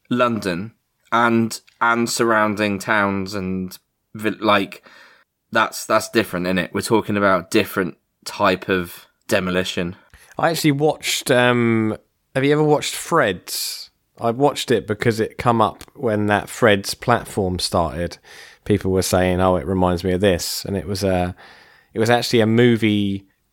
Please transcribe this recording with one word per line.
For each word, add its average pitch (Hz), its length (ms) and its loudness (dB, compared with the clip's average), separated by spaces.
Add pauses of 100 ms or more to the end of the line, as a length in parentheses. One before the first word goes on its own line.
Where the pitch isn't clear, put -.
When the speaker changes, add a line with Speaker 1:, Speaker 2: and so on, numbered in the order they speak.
(100)
Speaker 1:
London 110 640 0 (400)
and, 113 480 2 (200)
and 117 300 0
surrounding 107 720 0
towns 101 540 0
and 92 440 -6 (340)
vi-, 107 180 -4 (100)
like, 101 440 0 (680)
that's, - 340 -2
that's 107 220 0
different, 92 380 -2
isn't 92 120 0
it? - 160 -4
We're 101 60 -2
talking 104 360 0
about 95 360 2
different 98 440 -2 (280)
type 95 440 0
of 90 380 -4 (220)
demolition. 92 680 -2 (420)
Speaker 2:
I 165 140 0
actually 156 220 2
watched. - 580 -2
Um, 117 680 2 (380)
have 135 100 0
you 143 80 4
ever 147 120 2
watched 147 320 0
Fred's? - 880 -4 (360)
I 117 120 0
watched 131 400 -2
it 101 160 0
because 110 320 -2
it - 180 -4
come 117 220 2
up - 240 0 (100)
when 104 320 -2
that 104 220 0
Fred's 101 460 2
platform 95 640 -2
started. 85 580 -2 (460)
People 95 260 0
were 92 120 2
saying, 92 380 2
"Oh, 92 160 4
it 71 100 -6
reminds 90 380 0
me 92 80 0
of 92 80 0
this," 95 440 0
and 98 120 -6
it 82 100 -6
was 95 180 -6
a, 90 300 0 (600)
it - 60 -4
was 113 100 2
actually 120 300 2
a 107 60 4
movie 107 800 2 (260)